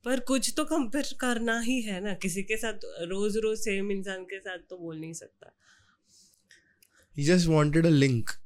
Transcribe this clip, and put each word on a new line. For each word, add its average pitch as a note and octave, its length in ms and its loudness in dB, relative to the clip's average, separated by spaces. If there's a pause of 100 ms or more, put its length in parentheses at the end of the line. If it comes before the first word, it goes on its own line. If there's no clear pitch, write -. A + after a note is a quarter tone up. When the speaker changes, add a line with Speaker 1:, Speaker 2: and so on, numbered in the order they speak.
Speaker 1:
पर B3+ 140 0
कुछ B3+ 380 0
तो D#4 80 0
कंपेयर C#4+ 540 -2
करना A#3 400 0
ही A#3+ 220 0
है G3+ 200 -6
ना, G3+ 120 -4
किसी F#3+ 300 -4
के A3 140 -4
साथ A3 160 -4 (120)
रोज-रोज G#3 760 -2
सेम G3+ 320 -2
इंसान F#3+ 320 -6
के F#3+ 160 -12
साथ F#3 200 -12 (100)
तो F#3 80 -14
बोल E3 220 -10
नहीं D#3+ 140 -10
सकता। - 400 -20 (1700)
Speaker 2:
He C#3+ 100 2
just F3 200 6
wanted D#3 360 6
a E3 80 8
link। C3+ 380 4 (140)